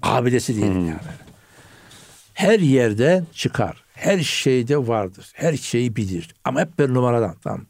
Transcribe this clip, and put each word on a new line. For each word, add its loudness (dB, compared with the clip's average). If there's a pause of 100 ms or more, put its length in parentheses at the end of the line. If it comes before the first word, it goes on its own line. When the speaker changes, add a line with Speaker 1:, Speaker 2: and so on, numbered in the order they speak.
Speaker 1:
abidesi 0
diyelim 0
Speaker 2:
Hı 0
hı. 0
Speaker 1:
yani. -6 (1300)
Her 4
yerde 4
çıkar. -4 (100)
Her 0
şeyde 0
vardır. -4
Her -2
şeyi -2
bilir. -6 (100)
Ama -2
hep -4
bir 2
numaradan. 0
Tamam. -8